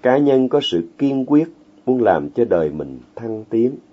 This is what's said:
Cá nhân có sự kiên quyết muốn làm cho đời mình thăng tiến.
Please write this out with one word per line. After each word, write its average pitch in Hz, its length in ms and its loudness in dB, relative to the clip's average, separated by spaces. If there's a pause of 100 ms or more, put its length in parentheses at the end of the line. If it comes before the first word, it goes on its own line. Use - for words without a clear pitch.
Cá 127 160 2
nhân 135 320 4
có 143 140 2
sự - 240 -4 (100)
kiên 135 300 -2
quyết 151 220 2 (360)
muốn 127 180 0
làm 80 260 2
cho 120 160 0
đời 85 240 0
mình 71 300 -10 (160)
thăng 110 340 -10
tiến. 117 260 0 (180)